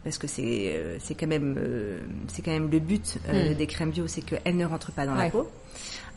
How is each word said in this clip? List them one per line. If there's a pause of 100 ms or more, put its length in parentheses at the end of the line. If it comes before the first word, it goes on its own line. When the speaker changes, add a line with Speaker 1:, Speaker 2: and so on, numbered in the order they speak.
Speaker 1:
Parce
que
c'est,
euh,
c'est
quand
même,
euh, (280)
c'est
quand
même
le
but, (120)
euh,
Speaker 2:
Hmm.
Speaker 1:
des
crèmes
bio,
c'est
qu'elles
ne
rentrent
pas
dans
la
Speaker 2:
Ouais.
Speaker 1:
peau. (680)